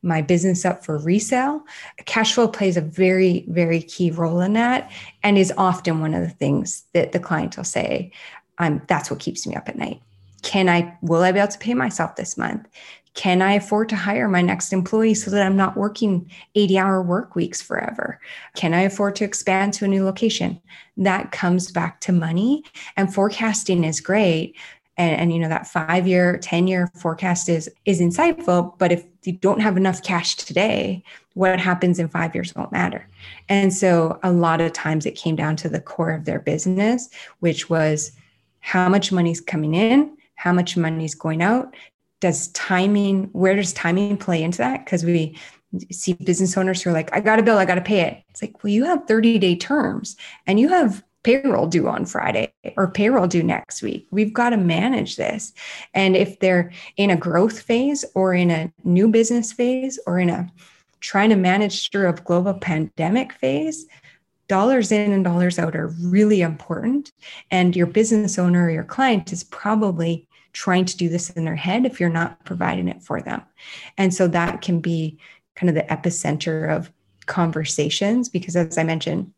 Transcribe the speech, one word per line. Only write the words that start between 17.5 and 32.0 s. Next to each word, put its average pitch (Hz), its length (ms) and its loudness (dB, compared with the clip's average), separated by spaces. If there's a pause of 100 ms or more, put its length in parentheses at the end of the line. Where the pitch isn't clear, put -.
forever? - 560 -6 (380)
Can 165 180 0
I 175 60 4
afford 196 360 0
to 214 80 -2
expand 196 500 -2
to - 100 -4
a 196 40 0
new 196 160 2
location?" 190 560 -2 (360)
That 190 340 0
comes 180 400 0
back 170 320 -6
to 190 100 -2
money, 180 520 0 (320)
and 190 160 0
forecasting 202 720 0
is 156 160 -2
great. 180 560 0 (400)
And, 170 240 2
and, 170 120 2
you 165 80 0
know, 160 80 0
that 160 180 -4
five-year, 180 720 2
ten-year 180 560 0
forecast 175 540 -2
is, 160 220 -2 (140)
is 185 160 2
insightful, 180 800 2
but 175 140 2
if 175 120 -2 (200)
you 185 80 -6
don't 196 280 0
have 208 160 2
enough 185 260 0
cash 175 340 -4
today, 190 680 -2 (320)
what 185 240 2
happens 180 400 2
in 165 100 -2